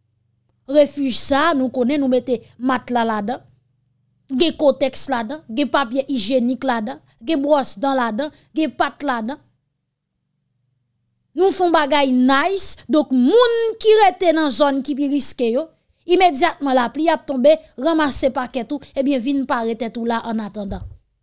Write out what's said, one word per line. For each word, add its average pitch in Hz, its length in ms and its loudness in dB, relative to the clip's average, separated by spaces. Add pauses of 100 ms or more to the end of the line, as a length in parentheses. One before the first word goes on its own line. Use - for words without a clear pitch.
(680)
Refuge 285 520 2
ça, 294 360 0
nous 262 140 0
connaissons, 254 320 0
nous 269 80 0
mettons 247 300 0 (200)
matelas 240 460 -2
là-dedans, 220 380 -4 (880)
des 277 260 0
cotex 269 520 0
là-dedans, 254 400 -6
des 247 180 -2
papiers 269 420 -2
hygiéniques 247 560 -2
là-dedans, 240 340 -4 (220)
des 311 160 -2
brosses 277 420 0
dents 277 160 -2
là-dedans, 247 360 -2 (240)
des 311 140 0
pâtes 277 340 -4
là-dedans. 254 340 -4 (2000)
Nous 359 180 2
faisons 359 180 0
bagay 294 400 2
nice, 269 680 0 (120)
donc 294 240 2
moun 453 680 4
qui 440 100 0 (180)
rete 359 280 2
dans 311 160 0
zone 277 320 0
qui 294 120 -6
pi 285 120 -4
risqué 269 440 -2
yo, 285 180 -2 (380)
immédiatement 330 680 2
la 247 160 2
pluie 311 220 -2
a 311 80 0
tombé, 285 400 2 (180)
ramasse 302 560 0
paquet 254 320 -6
tout, 285 160 -8 (160)
et 277 60 -2
bien 269 160 0
vin 277 260 -2
paraître 233 480 -4
tout 233 140 -8
là 233 180 -2
en 226 140 -6
attendant. 202 440 -10 (400)